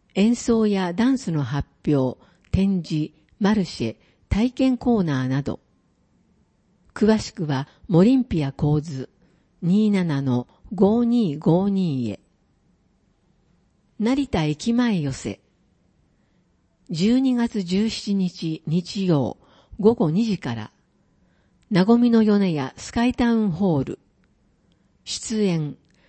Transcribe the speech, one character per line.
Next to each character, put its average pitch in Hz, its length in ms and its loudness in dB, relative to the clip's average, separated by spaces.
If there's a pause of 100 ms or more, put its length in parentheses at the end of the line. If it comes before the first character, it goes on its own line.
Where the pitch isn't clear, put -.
(160)
演 220 180 4
奏 226 320 0
や 190 260 0
ダ 220 180 0
ン 262 80 0
ス - 120 -8
の 151 140 -2
発 135 240 -6 (180)
表、 135 320 0 (320)
展 190 340 0
示、 156 280 -4 (260)
マ 208 160 2
ル 202 100 0
シ - 200 -8
ェ、 113 120 -6 (320)
体 226 220 0
験 262 260 0
コ 240 220 0
ー 196 60 2
ナ 135 200 -2
ー 127 40 -2
な 135 140 -2
ど。 - 180 -8 (1300)
詳 214 260 2
し - 120 -10
く 165 160 -8
は、 139 220 -4 (180)
モ 170 160 6
リ 247 140 6
ン 254 80 2
ピ 156 200 -2
ア 135 60 -4
構 147 300 0
図、 139 280 -10 (540)
二 208 300 2
七 170 300 0
の 123 260 -2 (260)
五 214 300 4
二 226 340 0
五 175 300 2
二 156 420 -2
へ。 98 100 -10 (1800)
成 262 260 0
田 165 180 -2
駅 151 280 -2
前 233 280 0
寄 139 120 -2
せ。 - 280 -10 (1500)
十 202 300 2
二 262 160 0
月 233 260 -2
十 190 260 0
七 202 280 -4
日 170 500 -4
日 180 400 -2
曜、 143 320 0 (400)
午 214 160 4
後 190 160 0
二 190 140 0
時 214 140 -2
か 117 180 -6
ら。 110 160 -12 (1000)
な 185 140 4
ご 233 120 6
み 240 140 4
の 226 140 6
米 202 280 2
屋 135 240 -4
ス - 160 -16
カ 240 140 0
イ 247 80 -2
タ 240 180 0
ウ 233 40 2
ン 214 160 0
ホ 170 260 0
ー 135 60 0
ル。 120 140 -10 (1040)
出 - 400 -4
演、 160 320 0 (320)